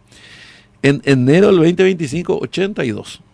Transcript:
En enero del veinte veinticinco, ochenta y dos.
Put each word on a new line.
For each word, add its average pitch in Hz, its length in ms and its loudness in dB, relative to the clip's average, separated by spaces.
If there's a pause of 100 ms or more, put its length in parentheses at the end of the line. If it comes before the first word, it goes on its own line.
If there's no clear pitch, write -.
(800)
En 143 240 0
enero 139 420 4
del 190 120 4
veinte 175 240 2
veinticinco, 170 580 -2
ochenta 185 420 -6
y 123 60 -4
dos. - 320 -12 (120)